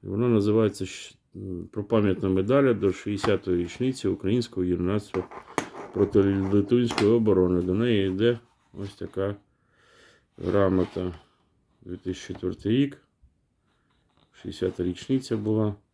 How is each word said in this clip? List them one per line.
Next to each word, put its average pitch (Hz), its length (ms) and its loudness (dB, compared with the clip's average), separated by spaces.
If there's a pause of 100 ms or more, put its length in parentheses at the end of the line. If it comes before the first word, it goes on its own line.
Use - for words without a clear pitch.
І 98 40 -12
вона 107 200 0
називається 104 580 2
щ-, - 300 -16 (200)
м, 92 360 -10
«Про 104 120 -8
пам'ятна 104 460 2
медаля 120 440 2
до 95 200 0
шістдесятої 98 680 -2
річниці 127 440 -4
українського 95 580 -2
юнацтва 90 640 -2 (680)
проти 101 260 4 (340)
литовської 107 580 2
оборони». 92 500 4
До 90 120 0
неї 107 340 2
йде 113 320 2 (340)
ось 101 220 -12
така 98 400 -6 (1040)
грамота. 92 760 0 (680)
Дві 90 160 -14
тисячі - 360 -10
четвертий 92 380 -4
рік, 139 300 0 (1400)
шістдесята 92 420 -4
річниця 117 540 -2
була. 107 380 0 (180)